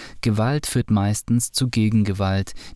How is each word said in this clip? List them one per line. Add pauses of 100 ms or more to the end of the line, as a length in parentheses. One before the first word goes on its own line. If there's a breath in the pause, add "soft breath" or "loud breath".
(200 loud breath)
Gewalt
führt
meistens
zu
Gegengewalt, (240 loud breath)